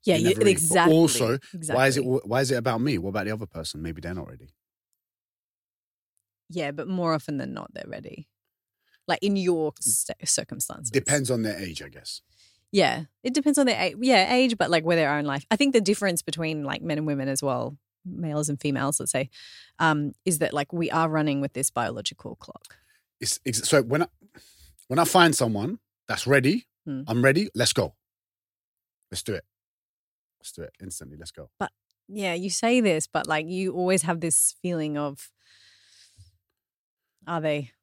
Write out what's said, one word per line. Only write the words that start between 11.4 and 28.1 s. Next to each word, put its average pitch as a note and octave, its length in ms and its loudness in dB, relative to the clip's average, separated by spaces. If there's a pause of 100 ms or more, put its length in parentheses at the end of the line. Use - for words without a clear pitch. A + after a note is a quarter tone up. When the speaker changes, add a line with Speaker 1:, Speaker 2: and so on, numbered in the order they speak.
Speaker 2:
their G#2 160 -4
age, F2 240 -10
I C#2 60 -14
guess. - 320 -14 (500)
Speaker 1:
Yeah, D#3+ 340 2 (180)
it B3+ 100 -4
depends D4 260 2
on C#4 80 4
their A3+ 140 0
a-, F#3 200 -2
yeah, A#3 340 4
age, B3+ 240 2
but, D#3 120 0
like, D#3+ 140 2
where E3+ 120 2
they D#3 100 4
are D3 120 2
in D3 80 -2
life. C#3+ 240 -4
I - 60 2
think C#4 160 2
the A#3 80 6
difference G3 400 0
between, D#3+ 440 -4
like, C#3 180 -6
men D3 160 -2
and D#3 80 -2
women C#3 220 -2
as C3+ 140 -2
well, B2+ 360 -2 (260)
males D3+ 460 -4
and C#3+ 100 -4
females, C#3 400 -2
let's B2 120 -6
say, C3 180 -2 (480)
um, D3+ 340 2 (140)
is D#3+ 140 0
that, E3 120 0
like, C#3+ 220 -4
we E3+ 160 -2
are E3 180 2
running D3+ 320 0
with C#3 140 -6
this C3 160 -4
biological - 680 -6
clock. - 400 -20 (420)
Speaker 2:
It's, - 260 -4
it's, A#2 240 -2
so C#3+ 140 6
when C3+ 200 0
I, E3 40 0 (840)
when C3+ 100 2
I E3+ 60 6
find E3+ 320 8
someone A2+ 420 0 (300)
that's - 180 -4
ready, C#3 400 4 (200)
Speaker 1:
Hmm. C3+ 200 -6
Speaker 2:
I'm A#2+ 160 0
ready, D3 320 4
let's A2+ 200 0
go. F2 200 0 (1160)